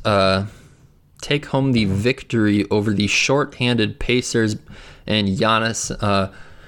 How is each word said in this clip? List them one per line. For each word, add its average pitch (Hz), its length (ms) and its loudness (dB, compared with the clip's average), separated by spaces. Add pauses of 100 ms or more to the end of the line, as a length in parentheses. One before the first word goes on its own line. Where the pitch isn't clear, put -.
uh, 98 420 2 (760)
take 147 260 -4
home 135 260 0
the 113 120 2
victory 104 840 0
over 107 220 0
the 101 140 0
shorthanded 123 960 0
Pacers, 117 560 0 (500)
and 104 220 0
Giannis, 110 720 0
uh, 98 320 0 (360)